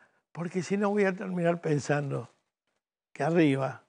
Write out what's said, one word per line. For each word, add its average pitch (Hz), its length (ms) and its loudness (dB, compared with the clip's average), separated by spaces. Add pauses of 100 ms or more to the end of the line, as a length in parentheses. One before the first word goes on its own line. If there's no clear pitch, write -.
(320)
Porque 175 320 -6
si 196 140 -2
no 202 120 0
voy 208 140 2
a 190 100 2
terminar 180 480 -2
pensando 143 720 -2 (800)
que 143 100 -4
arriba 139 640 2